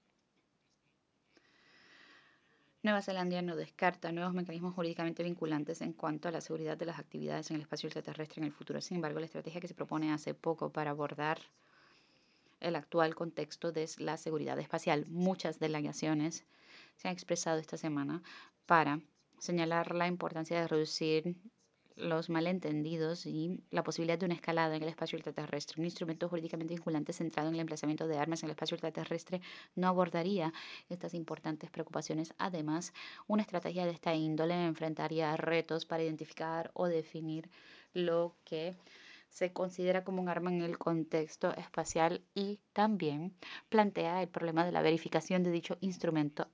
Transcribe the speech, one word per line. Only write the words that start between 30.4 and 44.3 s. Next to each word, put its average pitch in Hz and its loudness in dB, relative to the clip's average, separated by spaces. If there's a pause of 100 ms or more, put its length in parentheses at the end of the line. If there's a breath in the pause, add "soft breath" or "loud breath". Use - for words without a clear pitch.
estas 180 -8
importantes 160 -4
preocupaciones. 160 -4
Además, 170 0 (340 loud breath)
una 214 4
estrategia 175 0
de 175 2
esta 165 0
índole 165 4
enfrentaría 160 0
retos 165 2
para 165 0
identificar 160 -4
o 180 2
definir 160 -2 (440 loud breath)
lo 170 2 (100)
que 170 -4 (520 loud breath)
se 180 0
considera 185 2
como 185 -2
un 180 0
arma 170 0
en 175 4
el 170 0
contexto 165 2
espacial 170 2 (100)
y 202 -2 (140)
también 175 2 (340 loud breath)
plantea 185 4
el 170 -2
problema 170 2